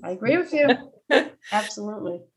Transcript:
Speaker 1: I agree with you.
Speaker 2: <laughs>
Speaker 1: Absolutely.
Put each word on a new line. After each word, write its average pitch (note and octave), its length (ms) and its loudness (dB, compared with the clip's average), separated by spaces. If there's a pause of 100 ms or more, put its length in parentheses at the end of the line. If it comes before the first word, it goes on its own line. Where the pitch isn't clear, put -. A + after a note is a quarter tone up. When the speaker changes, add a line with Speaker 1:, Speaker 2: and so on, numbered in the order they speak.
Speaker 1:
I F3 60 -6
agree G#3+ 260 0
with F4 160 -2
you. D4 160 4 (400)
Speaker 2:
<laughs> - 220 4 (220)
Speaker 1:
Absolutely. G#3 720 -6 (140)